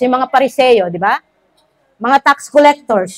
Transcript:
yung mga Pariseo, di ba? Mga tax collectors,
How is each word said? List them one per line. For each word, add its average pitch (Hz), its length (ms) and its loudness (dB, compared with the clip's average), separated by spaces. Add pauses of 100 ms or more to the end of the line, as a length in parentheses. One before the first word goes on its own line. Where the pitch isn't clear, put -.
yung 254 160 0
mga 254 80 -6
Pariseo, 247 640 0
di 175 80 -10
ba? 220 160 -2 (840)
Mga 254 240 0
tax 277 240 -2
collectors, 285 680 0